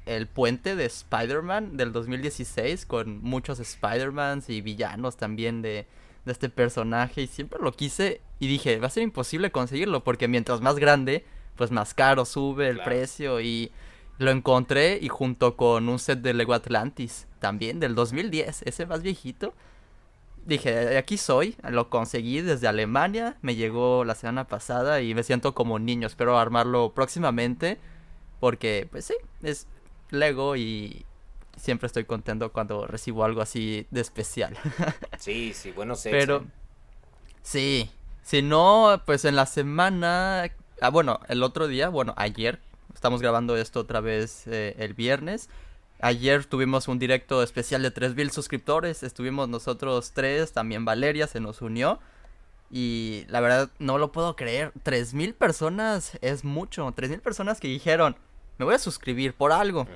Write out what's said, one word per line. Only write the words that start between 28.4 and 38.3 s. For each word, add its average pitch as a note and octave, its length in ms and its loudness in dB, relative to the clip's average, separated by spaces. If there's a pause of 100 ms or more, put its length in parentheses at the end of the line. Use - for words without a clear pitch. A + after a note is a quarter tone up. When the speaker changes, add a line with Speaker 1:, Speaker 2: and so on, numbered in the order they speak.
Speaker 1:
porque, A2 500 0
pues - 160 -10
sí, - 80 -4 (280)
es D3+ 240 -6 (440)
Lego C#3+ 440 2
y A2 500 -6 (520)
siempre B2 300 -2
estoy A#2 180 -2
contento A2 480 -4
cuando G#2+ 340 -4
recibo A2 380 -2
algo A2 160 0
así G#2+ 500 -4
de B2 100 -2
especial. - 600 -4
<laughs> - 560 -4
Speaker 2:
Sí, A2+ 360 -6
sí, - 180 -14
buenos A2 280 -6
sets, G#2+ 140 -2
Speaker 1:
Pero, C#3+ 240 4
Speaker 2:
¿eh? C3 80 -8 (960)
Speaker 1:
sí, C3+ 480 0 (320)
si C#3+ 200 2